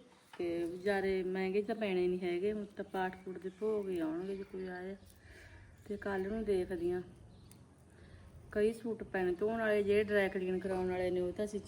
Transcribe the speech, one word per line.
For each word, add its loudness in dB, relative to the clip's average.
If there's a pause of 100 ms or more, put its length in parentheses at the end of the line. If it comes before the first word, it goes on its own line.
(380)
ਤੇ 0
ਵਿਚਾਰੇ 0
ਮਹਿੰਗੇ 2
ਤਾਂ -2
ਪੈਣੇ 2
ਨਹੀਂ 2
ਹੈਗੇ। 0
ਹੁਣ -4
ਤਾਂ -10
ਪਾਠ -2
ਪੂਠ -10
ਦੇ -8
ਭੋਗ -2
ਹੀ 0
ਆਉਣਗੇ -2
ਜੇ -8
ਕੋਈ -8
ਆਇਆ। -8 (920)
ਤੇ -4
ਕੱਲ੍ਹ -2
ਨੂੰ -2
ਦੇਖਦੀ 2
ਆਂ। 0 (1500)
ਕਈ 4
ਸੂਟ -6
ਪੈਣੇ 0
ਧੋਣ 0
ਵਾਲੇ, 4
ਜਿਹੜੇ 6
ਡਰਾਈ 4
ਕਲੀਨ 0
ਕਰਾਉਣ 0
ਵਾਲੇ 2
ਨੇ, 2
ਉਹ 0
ਤਾਂ -2
ਅਸੀਂ -4